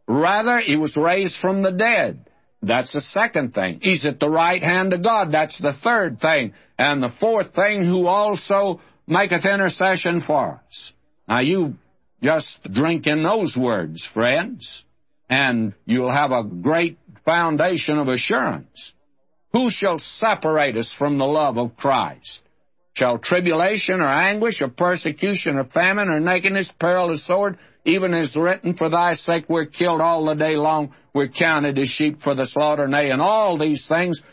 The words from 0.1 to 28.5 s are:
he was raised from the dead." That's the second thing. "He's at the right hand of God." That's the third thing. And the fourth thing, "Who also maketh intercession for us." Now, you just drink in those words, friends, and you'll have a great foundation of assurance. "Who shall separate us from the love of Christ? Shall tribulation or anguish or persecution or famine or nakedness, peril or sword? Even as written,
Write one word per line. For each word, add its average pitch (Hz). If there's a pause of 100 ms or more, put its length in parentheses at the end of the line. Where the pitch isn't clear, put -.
he 147
was 151
raised 180
from 190
the 190
dead." 185 (360)
That's 120
the 147
second 185
thing. 95
"He's 180
at 147
the 147
right 170
hand 185
of 180
God." 202
That's 156
the 147
third 190
thing. 143 (240)
And 139
the 123
fourth 214
thing, 202
"Who 180
also 196 (260)
maketh 175
intercession 185
for 131
us." - (340)
Now, 117
you 156 (460)
just 151
drink 147
in 156
those 180
words, 95
friends, 151 (440)
and 123 (120)
you'll 123
have 143
a 123
great 151 (260)
foundation 160
of 143
assurance. 131 (600)
"Who 240
shall 175
separate 156
us 113
from 143
the 135
love 143
of 120
Christ? 117 (500)
Shall 123
tribulation 180
or 151
anguish 196
or 135
persecution 170
or 135
famine 185
or 156
nakedness, 185
peril 175
or 156
sword? 190 (280)
Even 180
as 165
written, 175